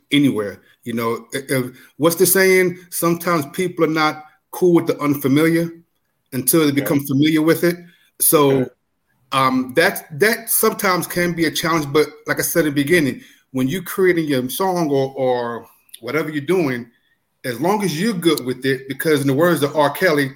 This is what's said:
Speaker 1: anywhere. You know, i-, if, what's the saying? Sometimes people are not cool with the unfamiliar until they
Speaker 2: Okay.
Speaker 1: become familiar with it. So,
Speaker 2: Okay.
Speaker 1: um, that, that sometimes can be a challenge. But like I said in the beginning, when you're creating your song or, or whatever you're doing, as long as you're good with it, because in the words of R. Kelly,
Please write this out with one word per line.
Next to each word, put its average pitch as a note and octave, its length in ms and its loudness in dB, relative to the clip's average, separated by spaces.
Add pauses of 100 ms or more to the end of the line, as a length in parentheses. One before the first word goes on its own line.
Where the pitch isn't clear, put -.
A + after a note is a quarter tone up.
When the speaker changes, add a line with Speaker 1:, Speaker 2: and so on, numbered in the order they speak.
(100)
Speaker 1:
anywhere. G#2+ 500 0 (220)
You A#2 120 -10
know, A#2 380 -4
i-, C3+ 60 -6 (100)
if, B2+ 280 -2 (200)
what's E3 200 2
the F#3 100 4
saying? F#3 500 4 (140)
Sometimes E3+ 640 -2
people F3 300 -2
are D3+ 40 4
not D#3 360 -2 (260)
cool F3+ 240 2
with D#3 120 4
the - 140 0
unfamiliar D3+ 720 2 (600)
until C#3 280 0
they D3+ 120 4
Speaker 2:
Okay. C#3 100 -2
Speaker 1:
become C#3 240 0
familiar D3+ 340 2
with D#3+ 240 2
it. F3 120 0 (440)
So, C#3+ 300 4
Speaker 2:
Okay. C3 200 0 (600)
Speaker 1:
um, C3 440 0
that, F#3+ 300 0 (120)
that A3+ 320 0
sometimes F#3 560 0
can F3 260 -2
be E3+ 140 0
a C#3+ 40 0
challenge. D#3+ 400 -2
But D3+ 180 2 (180)
like D3 120 -2
I D#3+ 40 -2
said E3 240 0
in C#3+ 80 -2
the C#3+ 80 2
beginning, D3+ 400 0 (300)
when C3 140 0
you're E3+ 160 -4
creating E3+ 440 0
your B2+ 240 0
song F3 400 -2
or, C3+ 240 0
or B2 520 -2 (340)
whatever D3 280 -4
you're D3 160 -6
doing, C3 460 -2 (540)
as A#2+ 160 -8
long G3+ 220 0
as D#3 180 -2
you're A3+ 140 0
good D#3 300 0
with B2+ 220 -6
it, C3 220 -2
because C#3 340 0
in C3+ 40 -2
the C#3 80 2
words D#3+ 280 2
of C#3 120 -2
R. D3 160 2
Kelly, C#3+ 460 0